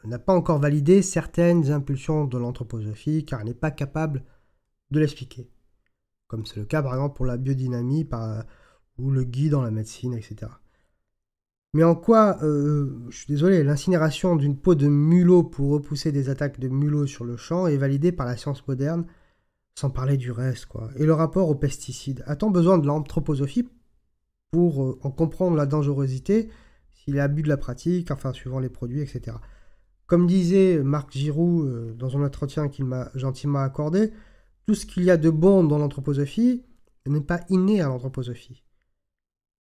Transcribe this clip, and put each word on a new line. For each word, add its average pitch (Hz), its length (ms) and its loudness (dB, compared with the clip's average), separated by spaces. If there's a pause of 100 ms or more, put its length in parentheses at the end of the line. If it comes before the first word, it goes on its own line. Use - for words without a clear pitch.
n'a 120 140 -10
pas 190 140 0
encore 175 260 2
validé 147 420 4
certaines 170 720 2
impulsions 147 520 -2
de 127 140 -4
l'anthroposophie 120 880 -6
car 131 160 -8
elle 107 60 -8
n'est 120 60 -6
pas 156 180 -4
capable 143 520 -6 (680)
de 143 80 0
l'expliquer, 139 500 -4 (760)
comme 113 180 -8
c'est - 140 -12
le 104 60 -8
cas 156 180 -2
par 131 100 -4
exemple 139 240 -4
pour 127 80 -2
la 123 120 0
biodynamie 131 680 -2
par, 113 400 -6 (540)
ou 127 100 -4
le 131 140 0
gui 127 260 -2
dans 143 140 2
la 117 80 -4
médecine, 110 420 -6
et 113 80 -8
cetera. - 400 -16 (1120)
Mais 156 100 4
en 170 120 6
quoi, 214 460 4
euh, 147 540 0 (140)
je - 80 -16
suis - 100 -20
désolé, 160 360 4
l'incinération 160 760 2
d'une 143 200 0
peau 180 180 4
de 143 120 4
mulot 170 560 6
pour 139 280 -2
repousser 147 420 -2
des 135 160 0
attaques 139 300 -4
de 127 100 -4
mulot 147 360 0
sur 135 200 -8
le 120 100 -8
champ 175 320 -2
est 147 80 2
validée 139 380 0
par 156 120 -6
la 120 120 -6
science 139 280 -8
moderne, 147 400 -4 (720)
sans 139 120 -2
parler 135 260 -2
du 127 160 -4
reste, 123 360 -6
quoi. 113 280 -12
Et 139 100 0
le 156 80 6
rapport 165 360 0
aux 151 60 2
pesticides, 135 720 -6
a-t-on 147 220 -2
besoin 180 280 6
de 147 100 2
l'anthroposophie 147 800 -2 (840)
pour, 160 320 2
euh, 131 180 -4
en 135 100 -4
comprendre 165 460 0
la 147 80 2
dangerosité, 143 840 0 (440)
s'il - 220 -8
y 139 40 0
a 143 60 2
abus 147 160 0
de 151 80 0
la 143 80 2
pratique, 175 520 -2
enfin 139 220 -6
suivant 127 280 -8
les 127 100 -4
produits, 123 320 -6
et 143 40 -6
cetera. 117 360 -12 (640)
Comme 175 220 4
disait 185 540 4
Marc 139 300 -2
Giroux, 156 520 0
euh, 117 300 -6
dans 123 220 -6
un 143 80 0
entretien 143 460 -4
qu'il 139 160 -6
m'a 127 300 -6
gentiment 135 440 -4
accordé, 151 540 0 (520)
tout 214 80 2
ce - 120 -4
qu'il - 180 -4
y 180 80 6
a 175 60 8
de 156 120 4
bon 180 340 6
dans 147 140 4
l'anthroposophie 147 840 0 (420)
n'est 147 160 0
pas 175 280 -2
inné 190 320 2
à 151 60 0
l'anthroposophie. 127 760 -8 (1000)